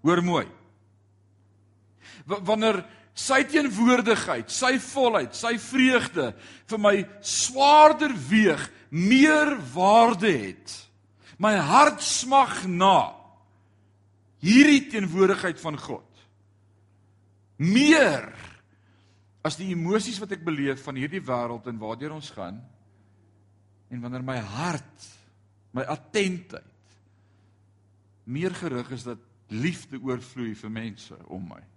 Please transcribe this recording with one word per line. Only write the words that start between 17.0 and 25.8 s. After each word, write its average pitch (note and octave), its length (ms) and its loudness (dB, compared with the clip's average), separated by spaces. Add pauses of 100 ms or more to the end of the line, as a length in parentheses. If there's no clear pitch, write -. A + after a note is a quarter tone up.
Meer G3+ 680 2 (1160)
as D3+ 120 -6
die F#3+ 120 -8
emosies F#3+ 480 -4
wat G3+ 160 -10
ek D#3+ 80 -18
beleef C#3 400 -4
van C3+ 160 -12
hierdie C#3+ 240 -8
wêreld A#2+ 480 -8
en A2+ 80 -12
waardeur A#2+ 380 -12
ons - 180 -16
gaan, G2 240 -14 (1300)
en B2 160 -12
wanneer B2+ 220 -10
my C3 180 -6
hart, C#3 640 -10 (680)
my B2+ 120 -6